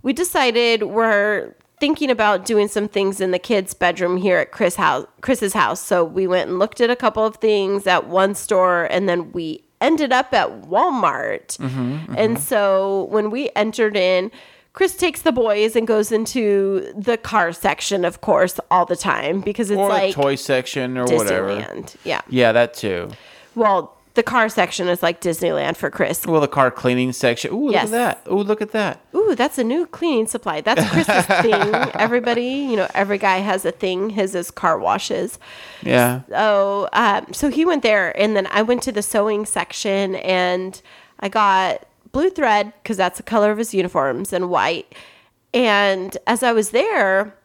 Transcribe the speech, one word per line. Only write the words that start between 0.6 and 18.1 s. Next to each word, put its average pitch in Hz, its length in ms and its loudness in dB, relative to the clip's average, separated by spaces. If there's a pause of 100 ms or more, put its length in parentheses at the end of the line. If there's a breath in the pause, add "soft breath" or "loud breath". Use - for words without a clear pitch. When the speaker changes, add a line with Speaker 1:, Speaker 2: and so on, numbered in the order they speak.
Speaker 1:
we're 202 720 0 (240)
thinking 294 300 0
about 208 360 2
doing 214 240 2
some 214 180 -2
things 196 320 -2
in 185 120 0
the 180 80 0
kids' 190 340 -2
bedroom 180 440 0
here 185 200 2
at 147 140 -2
Chris 180 240 0
house, 151 300 0 (140)
Chris's 220 340 -2
house. 170 280 0
So 180 240 2
we 185 220 -2
went 180 220 0
and 180 100 -2
looked 214 200 -2
at 233 100 4
a 247 60 2
couple 220 300 0
of 214 120 -2
things 196 500 0
at 180 200 2
one 190 280 2
store, 180 560 2
and 185 180 0
then 175 240 -2
we 165 300 -8 (180)
ended 294 300 2
up 254 220 0
at 160 300 0
Walmart. 185 960 -2
Speaker 2:
Mm-hmm, 127 360 -4
mm-hmm. 156 240 -10
Speaker 1:
And 220 220 2
so 196 680 0
when 214 220 0
we 262 240 -4
entered 214 400 0
in, 185 340 2 (440 loud breath)
Chris 381 220 0
takes - 260 -2
the 320 100 2
boys 220 440 2
and 226 120 2
goes 214 240 2
into 208 840 0
the 226 220 -2
car 190 360 0
section, 185 520 -2
of 170 160 -4